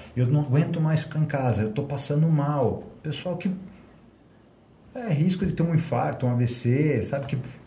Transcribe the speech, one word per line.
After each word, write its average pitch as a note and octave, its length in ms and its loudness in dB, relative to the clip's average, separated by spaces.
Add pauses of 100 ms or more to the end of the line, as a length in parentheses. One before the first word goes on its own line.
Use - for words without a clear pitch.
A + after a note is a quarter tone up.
(160)
Eu B2 120 2
não D3 140 4
aguento D3+ 400 2
mais D#3 220 2
ficar - 160 -6
em D#3 60 2
casa, B2+ 380 0
eu G#2+ 80 0
tô D3 120 -2
passando D3 440 0
mal." C#3 560 2 (200)
Pessoal E3 340 -4
que F#3 140 -2 (1400)
é A#3 160 -6
risco F#3 340 0
de - 60 0
ter - 100 -2
um E3 140 2
infarto, C3 500 0
um B2 60 2
A A#2+ 40 0
V B2 120 2
C, B2+ 560 2
sabe? - 220 -4
Que - 120 -4 (300)